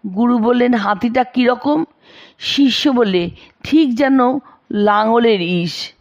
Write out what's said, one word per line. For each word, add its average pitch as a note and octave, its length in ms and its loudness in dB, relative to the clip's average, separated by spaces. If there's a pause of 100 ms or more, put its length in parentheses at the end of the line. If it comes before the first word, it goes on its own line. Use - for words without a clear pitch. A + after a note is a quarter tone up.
(160)
গুরু A#3+ 220 0
বললেন, B3 360 2
"হাতিটা A3+ 500 -2
কীরকম?" B3+ 600 -2 (540)
শিষ্য C#4 500 0
বলে, G3 400 0 (340)
"ঠিক C#4+ 320 2
যেন C4+ 240 2 (520)
লাঙলের G#3+ 680 2
ইস।" E3+ 600 -4